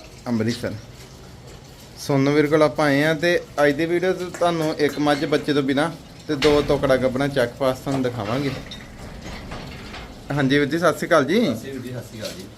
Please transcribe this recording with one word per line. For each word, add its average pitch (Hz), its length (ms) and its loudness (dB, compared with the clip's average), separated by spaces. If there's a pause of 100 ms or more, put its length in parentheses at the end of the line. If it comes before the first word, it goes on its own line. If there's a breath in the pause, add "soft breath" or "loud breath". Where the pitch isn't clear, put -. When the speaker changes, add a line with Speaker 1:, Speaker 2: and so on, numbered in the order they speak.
(280)
Speaker 1:
ਅੰਮ੍ਰਿਤਸਰ। 113 460 -2 (1300)
ਸੋਨੂੰ 139 340 2
ਵੀਰ 147 140 4
ਕੋਲ 156 160 4
ਆਪਾਂ 151 220 2
ਆਏ 143 180 4
ਹਾਂ 160 120 2
ਤੇ 170 240 2 (260)
ਅੱਜ 147 60 6
ਦੀ 151 140 0
ਵੀਡੀਓ 175 280 0
'ਚ 180 160 -6 (100)
ਤੁਹਾਨੂੰ 165 380 0
ਇੱਕ 143 220 0
ਮੱਝ 147 260 2
ਬੱਚੇ 151 280 0
ਤੋਂ 139 100 2
ਬਿਨਾਂ 143 260 0 (380)
ਤੇ 151 80 -2
ਦੋ 147 260 4
ਤੋਕੜਾ 139 360 2
ਗੱਭਣਾ 127 300 0
ਚੈੱਕ 127 320 0
ਪਾਸ 131 200 0
ਤੁਹਾਨੂੰ 135 220 -4
ਦਿਖਾਵਾਂਗੇ। 123 500 -2 (1800)
ਹਾਂਜੀ 143 280 4
ਵੀਰ 143 80 2
ਜੀ, 160 100 -2
ਸਤਿ 165 200 2
ਸ਼੍ਰੀ 165 100 -6
ਅਕਾਲ 156 180 6
ਜੀ। 208 200 2
Speaker 2:
ਸਤਿ 117 120 0
ਸ਼੍ਰੀ - 140 -12
ਅਕਾਲ 131 100 -10
ਜੀ, 120 80 -12
ਸਤਿ 123 180 -10
ਸ਼੍ਰੀ 110 120 -14
ਅਕਾਲ 104 180 -8
ਜੀ। - 80 -14 (120)